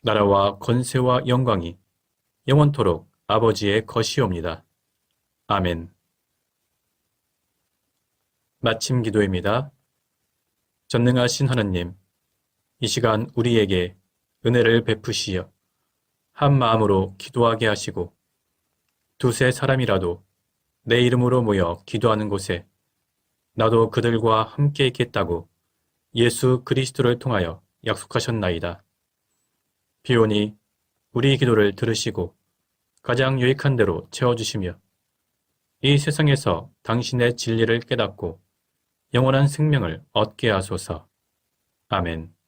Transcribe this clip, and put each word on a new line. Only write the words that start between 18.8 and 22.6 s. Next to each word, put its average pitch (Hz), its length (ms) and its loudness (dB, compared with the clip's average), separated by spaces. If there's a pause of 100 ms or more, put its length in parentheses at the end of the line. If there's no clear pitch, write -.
두세 127 320 2
사람이라도 110 720 -2 (580)
내 117 200 2
이름으로 123 400 2
모여 92 420 0
기도하는 107 460 -2
곳에 92 360 -6 (840)